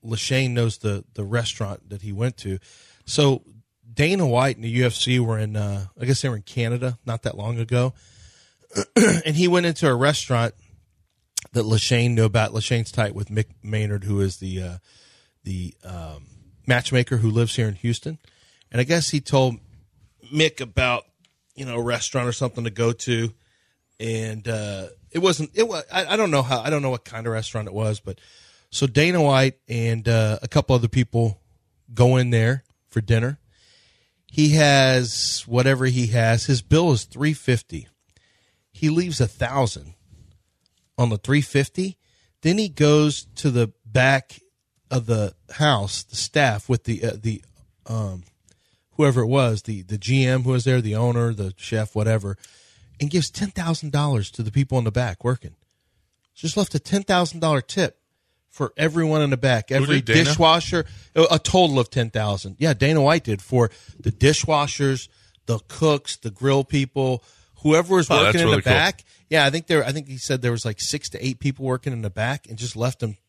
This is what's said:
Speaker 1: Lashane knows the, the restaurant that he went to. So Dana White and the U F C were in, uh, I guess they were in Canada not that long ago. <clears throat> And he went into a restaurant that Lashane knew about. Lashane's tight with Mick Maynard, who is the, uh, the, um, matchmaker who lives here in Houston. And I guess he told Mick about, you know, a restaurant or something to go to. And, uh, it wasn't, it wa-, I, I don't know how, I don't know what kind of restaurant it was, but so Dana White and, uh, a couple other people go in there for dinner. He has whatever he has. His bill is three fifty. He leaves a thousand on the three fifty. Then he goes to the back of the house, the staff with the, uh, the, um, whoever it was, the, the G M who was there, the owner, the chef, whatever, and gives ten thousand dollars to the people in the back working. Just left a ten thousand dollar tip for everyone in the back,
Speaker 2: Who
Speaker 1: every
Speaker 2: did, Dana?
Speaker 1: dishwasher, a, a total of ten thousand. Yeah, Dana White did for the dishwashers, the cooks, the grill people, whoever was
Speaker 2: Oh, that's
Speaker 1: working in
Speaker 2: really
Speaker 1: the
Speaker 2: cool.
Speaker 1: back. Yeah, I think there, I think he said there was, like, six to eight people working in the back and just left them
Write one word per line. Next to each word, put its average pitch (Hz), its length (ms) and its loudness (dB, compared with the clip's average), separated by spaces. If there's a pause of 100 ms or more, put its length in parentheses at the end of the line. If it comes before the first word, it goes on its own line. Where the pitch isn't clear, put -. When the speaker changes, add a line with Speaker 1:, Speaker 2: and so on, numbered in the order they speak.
Speaker 1:
Lashane 127 460 -2
knows 120 280 -2
the, 101 360 -6
the 107 100 -8
restaurant 104 640 -6
that 98 140 -14
he 104 100 -12
went 117 260 -4
to. 95 200 -8 (480)
So 139 380 0 (460)
Dana 160 360 0
White 123 300 0
and 113 80 -16
the 117 40 -6
U 120 180 0
F 113 60 0
C 127 280 0
were 113 180 -2
in, 107 180 -4
uh, 101 300 -6 (120)
I - 60 -8
guess 131 160 0
they 139 80 -4
were 120 80 -4
in 101 60 -10
Canada 120 640 -4
not 113 160 -8
that - 160 -6
long 113 200 -6
ago. 123 360 -2 (800)
<clears throat> - 220 -2
And 175 400 4
he 180 120 4
went 175 180 4
into 165 220 0
a 131 60 4
restaurant 123 600 0 (1000)
that 117 120 0
Lashane 117 460 2
knew 113 140 2
about. 110 280 0
Lashane's 110 400 -4
tight 104 220 -2
with 101 160 -8
Mick 107 160 -2 (160)
Maynard, 107 420 -4
who 101 160 -2
is 98 160 -2
the, 92 260 -10
uh, 90 160 -12 (680)
the, 92 300 -10 (100)
um, 80 420 -14 (400)
matchmaker 123 520 0
who 110 120 0
lives 113 260 0
here 110 120 0
in 101 80 -6
Houston. 117 420 -6 (520)
And 120 100 -2
I 127 40 2
guess 160 260 0
he 147 100 -2
told 131 360 0 (760)
Mick 151 300 0
about, 123 440 -2 (500)
you 139 100 -14
know, 123 120 -8
a 117 60 -4
restaurant 120 460 -2
or 117 40 -2
something 123 320 -6
to 117 60 -4
go 117 220 0
to. 113 400 -2 (680)
And, 110 480 -8
uh, 104 420 -8 (220)
it 165 100 -4
wasn't, 156 340 0
it 220 120 2
wa-, 180 160 -8 (100)
I, 185 220 -4
I - 20 0
don't 214 140 0
know 139 120 2
how, 123 180 -2
I 117 100 -4
don't 147 120 -2
know 135 80 -2
what 123 140 -6
kind 113 220 -10
of 117 60 -4
restaurant 110 360 -6
it 92 60 -14
was, 107 260 -2
but - 200 -14 (500)
so - 160 -2
Dana 160 360 2
White 135 320 4 (140)
and, 113 380 -2
uh, 110 360 2
a 117 60 -8
couple 139 280 2
other 113 120 2
people 117 520 0 (540)
go 123 220 6
in 127 140 2
there 120 340 2 (240)
for - 120 -2
dinner. 117 380 0 (920)
He 151 200 4
has 135 960 4
whatever 127 400 2
he 123 220 0
has. 113 360 2
His 131 160 0
bill 160 320 4
is 113 120 0
three 147 280 -4
fifty. 117 560 -4 (840)
He 156 200 -2
leaves 170 320 -2
a 120 40 2
thousand 117 680 -4 (1040)
on 123 100 2
the 110 80 -2
three 139 240 0
fifty. 156 560 -2 (460)
Then 175 160 2
he 214 100 0
goes 151 580 2 (100)
to 151 140 0
the 120 220 0 (140)
back 131 520 0 (520)
of 123 160 -2
the 107 280 0 (200)
house, 120 480 0
the - 140 -16
staff 127 520 -2
with 123 160 0
the, 104 200 -4
uh, 117 160 -2
the, 110 220 -4 (440)
um, 101 380 -6 (680)
whoever 135 300 2
it 110 40 0
was, 120 360 2
the, 104 200 -8
the 101 160 -8
G 127 280 2
M 131 160 0
who 123 80 -2
was 123 140 0
there, 127 180 2
the 107 120 -2
owner, 117 380 0
the 98 240 -6
chef, - 380 -6
whatever, 107 420 0 (640)
and 143 100 -2
gives 165 200 0
ten 202 200 -6
thousand 165 420 -4
dollars 143 400 0
to - 100 -8
the 110 100 -6
people 135 240 0
in 123 80 0
the 110 80 -2
back 117 320 -4
working. 123 320 -4 (760)
Just - 240 -6
left 196 160 -2
a 151 40 2
ten 196 240 -2
thousand 180 380 0
dollar 156 220 0
tip - 320 -2 (560)
for 127 260 -6
everyone 156 460 0
in 143 80 2
the 135 60 0
back, 120 320 0
Speaker 2:
Who 131 80 0
Speaker 1:
every 139 240 2
Speaker 2:
did, 120 60 -6
Dana? 139 180 4
Speaker 1:
dishwasher, 160 600 4 (300)
a, 165 180 6
a 160 60 4
total 160 400 4
of 120 120 0
ten 117 200 -2
thousand. 101 480 -4
Yeah, 156 160 2
Dana 151 280 2
White 151 220 4
did 104 180 -4
for 117 280 2 (300)
the 110 100 -2
dishwashers, 143 1000 0 (380)
the 113 120 -2 (100)
cooks, - 480 -2
the - 140 -10
grill 135 340 0
people, 131 580 -2 (400)
whoever 165 340 4
was 170 140 2
Speaker 2:
Oh, 170 40 2
that's 101 140 4
Speaker 1:
working 135 120 4
in 165 60 4
Speaker 2:
really 156 120 4
Speaker 1:
the - 40 -2
Speaker 2:
cool. 127 100 4
Speaker 1:
back. 160 320 2 (260)
Yeah, 156 140 4
I 139 60 4
think 165 180 -4
there, 151 160 2
I 131 80 -4
think 143 160 -8
he 135 80 -12
said 127 240 -4
there 120 100 0
was, 117 140 -4
like, 110 160 -6
six - 300 -6
to - 140 -12
eight 131 140 -4
people 135 280 -4
working 127 260 -4
in 120 80 -6
the 104 100 -6
back 127 380 -4
and 113 80 -14
just 117 180 -8
left 120 260 -2
them 107 160 -6 (120)